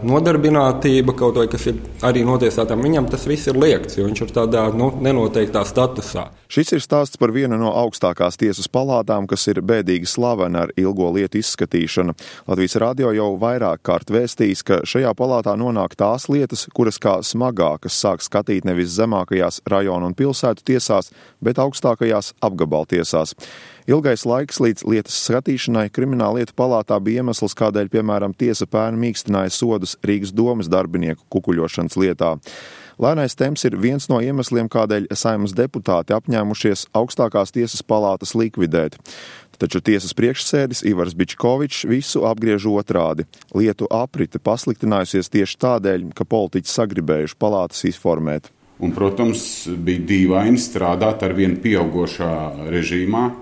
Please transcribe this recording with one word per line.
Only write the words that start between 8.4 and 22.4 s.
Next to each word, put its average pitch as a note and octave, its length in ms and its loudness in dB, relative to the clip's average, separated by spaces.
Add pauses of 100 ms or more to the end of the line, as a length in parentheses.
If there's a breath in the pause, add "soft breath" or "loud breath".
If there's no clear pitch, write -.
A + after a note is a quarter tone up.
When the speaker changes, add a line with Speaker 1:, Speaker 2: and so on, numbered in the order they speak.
Speaker 2:
palātām, A2+ 560 0
kas - 220 -2
ir F#2 160 0
bēdīgi F#2 420 0
slavena F#2 600 0
ar - 100 -12
ilgo F#2+ 340 2
lietu G2 300 0
izskatīšanu. F2 760 -2 (320 loud breath)
Latvijas F#2 320 0
radio A#2+ 380 0
jau G#2 140 0 (100)
vairāk A2+ 420 0
kārt F2 300 -2
vēstījis, A2+ 500 0
ka F#2 220 2
šajā A#2+ 320 0
palātā A#2 420 0
nonāk A2+ 400 -2
tās A2 300 0
lietas, C#3+ 380 0 (100)
kuras A2+ 260 2
kā G2 220 2
smagākas G2 720 0
sāk F#2+ 260 0
skatīt G2+ 460 -2
nevis F2 260 0
zemākajās F#2+ 680 0
rajonu F2+ 480 0
un - 60 -8
pilsētu C3 500 0
tiesās, A#2 420 2 (300 soft breath)
bet B2 180 0
augstākajās A#2 760 0 (100)